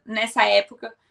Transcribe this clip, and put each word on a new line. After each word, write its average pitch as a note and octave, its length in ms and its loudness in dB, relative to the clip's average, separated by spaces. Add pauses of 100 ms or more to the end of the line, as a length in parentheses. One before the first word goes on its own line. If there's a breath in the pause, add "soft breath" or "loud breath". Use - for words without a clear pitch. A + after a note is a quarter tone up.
nessa A3 380 -2
época, G#3 500 0 (180)